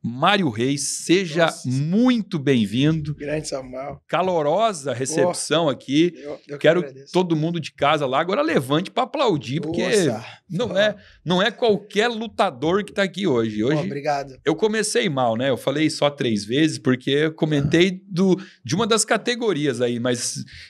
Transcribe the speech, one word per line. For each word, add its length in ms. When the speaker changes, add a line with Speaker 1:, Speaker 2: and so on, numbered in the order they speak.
Speaker 1:
Mário 480
Reis, 320
seja 640
Speaker 2:
Nossa. 200
Speaker 1:
muito 720
bem-vindo. 760
Speaker 2:
Grande 340
Samuel. 580
Speaker 1:
Calorosa 840
recepção 720
Speaker 2:
Pô, 60
Speaker 1:
aqui. 440
Speaker 2:
eu, 320
eu 120
que 0
Speaker 1:
Quero 220
Speaker 2:
agradeço. 300
Speaker 1:
todo 240
mundo 240
de 140
casa 320
lá. 160
Agora 220
levante 480
pra 140
aplaudir, 580
porque 200
Speaker 2:
Nossa. 440
Speaker 1:
não 220
Speaker 2:
Pô. 80
Speaker 1:
é, 180
não 160
é 100
qualquer 580
lutador 760
que 80
tá 100
aqui 240
hoje. 360
Speaker 2:
Pô, 60
Speaker 1:
Hoje 180
Speaker 2:
obrigado. 580
Speaker 1:
eu 100
comecei 540
mal, 300
né? 100
Eu 80
falei 320
só 220
três 340
vezes, 340
porque 300
eu 240
comentei 560
Speaker 2:
Aham. 120
Speaker 1:
do, 300
de 120
uma 120
das 200
categorias 720
aí, 180
mas 460